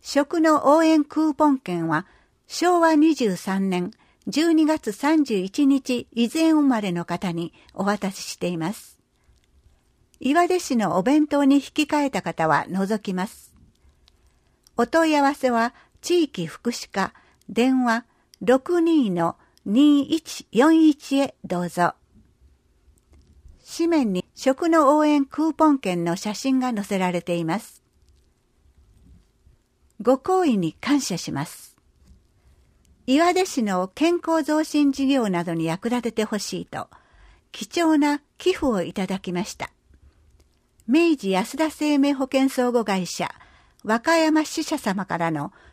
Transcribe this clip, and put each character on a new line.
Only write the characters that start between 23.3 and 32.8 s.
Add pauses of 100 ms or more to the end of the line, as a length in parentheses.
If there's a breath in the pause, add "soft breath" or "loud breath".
紙
面
に (100)
食
の
応
援
ク
ー
ポ
ン
券
の
写
真
が
載
せ
ら
れ
て
い
ま
す。 (2250)
ご
好
意
に
感
謝
し
ま
す。 (1300)